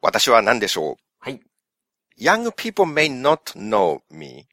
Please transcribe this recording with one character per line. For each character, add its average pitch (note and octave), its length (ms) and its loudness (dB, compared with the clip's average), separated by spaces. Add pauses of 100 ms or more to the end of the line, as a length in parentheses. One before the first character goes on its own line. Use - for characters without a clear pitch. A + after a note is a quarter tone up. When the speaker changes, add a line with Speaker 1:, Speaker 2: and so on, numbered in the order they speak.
Speaker 1:
私 C3+ 300 0
は A2+ 100 8
何 A2 180 2
で G#2 80 -2
し - 100 -6
ょ D#2 160 -6
う？ - 20 -16 (240)
Speaker 2:
は - 100 -14
い。 C3+ 120 -14 (800)
Speaker 1:
Young G#3+ 340 0
people G3 380 -2
may D3+ 160 0
not C#3 480 -2
know G2 540 0
me. C#2+ 440 -20